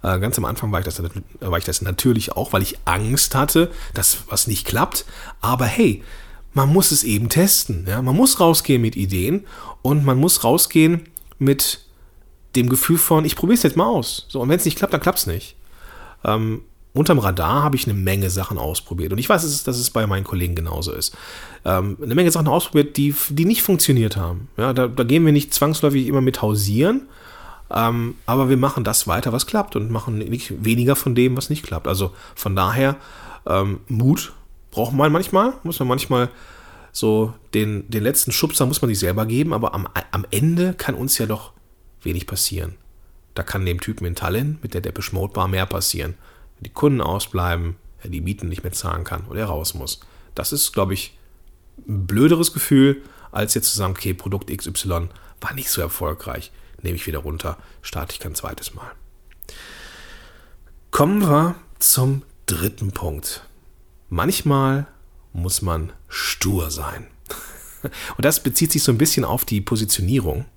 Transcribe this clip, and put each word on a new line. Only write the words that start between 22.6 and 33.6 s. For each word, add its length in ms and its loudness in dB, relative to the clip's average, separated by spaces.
die, 180 2
die 160 2
nicht 160 2
funktioniert 540 2
haben. 320 -4
Ja, 140 0
da, 160 2
da 160 0
gehen 200 4
wir 80 6
nicht 220 2
zwangsläufig 520 2
immer 140 2
mit 220 2
hausieren. 680 2
Ähm, 460 0
aber 240 2
wir 80 6
machen 260 0
das 220 0
weiter, 260 -2
was 140 -2
klappt 300 -2
und 140 -2
machen 280 -4
nicht 460 -6
weniger 300 4
von 200 0
dem, 220 4
was 120 -4
nicht 160 -4
klappt. 240 -6
Also 220 0
von 200 -2
daher, 420 2
ähm, 420 0